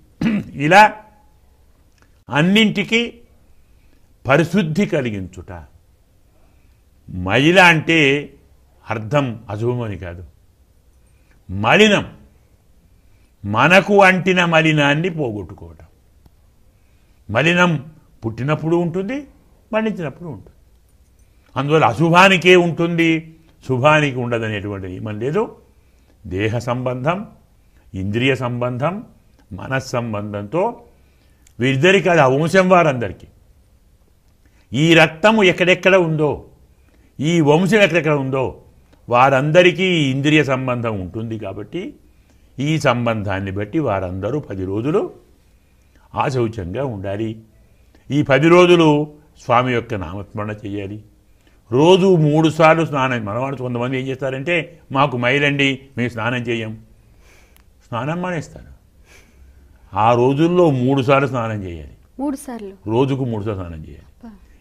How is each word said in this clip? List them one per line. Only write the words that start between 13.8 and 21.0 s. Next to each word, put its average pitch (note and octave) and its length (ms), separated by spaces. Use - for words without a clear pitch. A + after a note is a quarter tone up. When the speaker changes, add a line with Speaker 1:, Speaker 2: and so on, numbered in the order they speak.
Speaker 1:
అంటిన F3+ 420
మలినాన్ని D#3+ 640
పోగొట్టుకోవటం. G2 760
మలినం D#3+ 600
పుట్టినప్పుడు D3 500
ఉంటుంది, F#3+ 520
మరణించినప్పుడు F3 560
ఉంటుంది. - 280